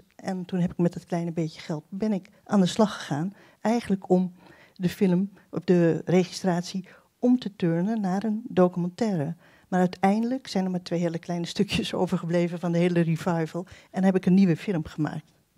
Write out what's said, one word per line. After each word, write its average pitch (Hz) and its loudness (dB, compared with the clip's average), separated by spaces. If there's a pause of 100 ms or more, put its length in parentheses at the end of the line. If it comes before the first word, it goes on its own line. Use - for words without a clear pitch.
(160)
En 185 -8
toen 180 -4
heb 175 0
ik - -20
met 170 2
dat - -12
kleine 170 -4
beetje 160 -4
geld 156 -8
ben 214 -2
ik 185 -4 (160)
aan 208 2
de 180 6
slag 202 2
gegaan, 165 -4 (260)
eigenlijk 214 -2
om 185 4 (420)
de 175 -2
film, 190 2 (200)
op - -8
de 170 4
registratie, 175 -2 (300)
om 247 2
te 202 -8
turnen 185 0
naar 196 -2
een 220 -2
documentaire. 180 0 (320)
Maar 180 0
uiteindelijk 214 0
zijn 190 -2
er 185 -2
maar 180 -4
twee 175 -4
hele 170 -2
kleine 175 -6
stukjes - -2
<laughs> 185 0
overgebleven 175 -2
van 175 -4
de 170 2
hele 170 2
revival 165 -2 (240)
en 185 -2
heb 190 4
ik 185 0
een 180 6
nieuwe 185 6
film 165 -2
gemaakt. - -6 (280)